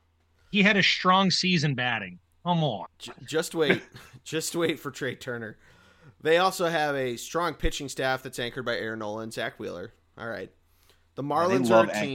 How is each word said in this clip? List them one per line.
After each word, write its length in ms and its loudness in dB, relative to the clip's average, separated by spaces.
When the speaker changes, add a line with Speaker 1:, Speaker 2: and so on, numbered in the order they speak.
Speaker 1:
he 120 4
had 140 6
a 60 6
strong 480 4
season 440 2
batting. 440 -4
Come 180 2
on. 240 -2
Speaker 2:
J-, 120 -14
just 300 -2
wait. 320 2
<laughs> 40 -20
Just 300 -6
wait 240 0
for 100 -10
Trey 260 -6
Turner. 420 -10
They 160 4
also 300 2
have 280 0
a 220 -2
strong 380 -4
pitching 340 -2
staff 340 -2
that's 160 -10
anchored 240 -6
by 140 -2
Aaron 220 -6
Nola 240 -6
and 100 -12
Zach 260 -6
Wheeler. 320 -10
All 120 -10
right. 200 -10
The 80 -6
Speaker 3:
Oh, 40 -6
they 300 4
Speaker 2:
Marlins 120 2
Speaker 3:
love 200 8
Speaker 2:
are 20 -4
a 60 -4
Speaker 3:
anchor. 180 0